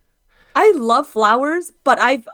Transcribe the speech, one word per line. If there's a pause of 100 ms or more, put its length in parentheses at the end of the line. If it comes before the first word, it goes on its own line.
(540)
I
love
flowers, (120)
but
I've,